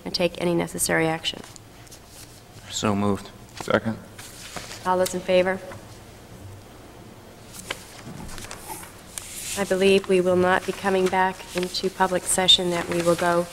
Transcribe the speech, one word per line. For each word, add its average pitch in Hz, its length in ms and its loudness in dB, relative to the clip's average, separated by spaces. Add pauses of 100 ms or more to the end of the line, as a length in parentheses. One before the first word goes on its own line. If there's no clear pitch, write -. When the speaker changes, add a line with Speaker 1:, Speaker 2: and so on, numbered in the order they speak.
Speaker 1:
and 175 120 -8
take 175 260 0
any 175 140 2
necessary 170 520 2
action. 160 320 -2 (1300)
Speaker 2:
So 107 240 0
moved. 101 340 0 (320)
Speaker 3:
Second. 110 360 0 (880)
Speaker 1:
All 185 140 4
those 185 160 2
in 180 80 -4
favor? 185 380 4 (4000)
I 202 60 2
believe 196 440 4
we 190 100 6
will 180 160 4
not 180 300 4
be 190 60 -4
coming 190 340 2
back 185 300 4 (200)
into 185 360 -2
public 180 320 0
session, 185 480 4
that 175 180 -2
we 175 140 0
will 170 100 6
go 175 400 2